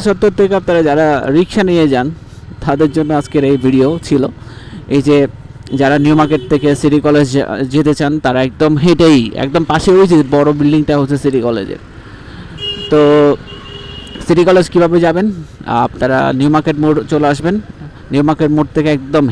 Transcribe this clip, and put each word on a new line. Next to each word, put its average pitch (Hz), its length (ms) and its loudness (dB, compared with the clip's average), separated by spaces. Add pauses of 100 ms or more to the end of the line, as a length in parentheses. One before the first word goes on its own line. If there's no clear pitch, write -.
চত্বর 208 320 2
থেকে 196 220 2
আপনারা 175 220 0
যারা 156 240 2 (300)
রিক্সা 185 340 0
নিয়ে 165 220 2
যান, 127 140 0 (580)
তাদের 147 320 0
জন্য 151 140 -2 (100)
আজকের 143 240 -2
এই 139 120 2
ভিডিও 131 320 2 (200)
ছিল। 131 140 2 (680)
এই 139 200 0
যে 147 80 4 (640)
যারা 139 240 2
নিউ 151 160 4
মার্কেট 151 220 0 (100)
থেকে 147 160 0 (120)
সিটি 147 260 2
কলেজ 147 260 4
যা-, 139 160 0 (240)
যেতে 147 220 2
চান, 143 180 -2 (120)
তারা 127 180 0
একদম 151 340 0
হেঁটেই, 160 440 4 (240)
একদম 147 200 -2
পাশে 160 260 0 (100)
ওই 196 120 6
যে 170 40 6 (140)
বড় 143 180 2 (100)
বিল্ডিংটা 147 420 2
হচ্ছে 139 240 -2
সিটি 135 220 0
কলেজের। 113 340 -4 (1080)
তো 151 100 2 (1300)
সিটি 175 220 2
কলেজ 180 240 4
কীভাবে 170 240 2 (100)
যাবেন? 170 200 0 (400)
আপনারা 123 520 -2 (200)
নিউ 143 160 2
মার্কেট 156 280 0
মোড় 151 140 2 (140)
চলে 147 220 0
আসবেন, 151 220 -2 (580)
নিউ 139 160 2
মার্কেট 156 280 0
মোড় 151 180 0
থেকে 156 220 0
একদম 139 360 -2